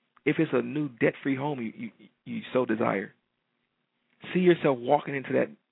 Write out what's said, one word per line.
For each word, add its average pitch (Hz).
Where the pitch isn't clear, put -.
If 151
it's 160
a 123
new 139
debt-free 139
home 139
you, 110
you, 117
you 113
so 127
desire, 110
see 180
yourself 165
walking 143
into 131
that, 127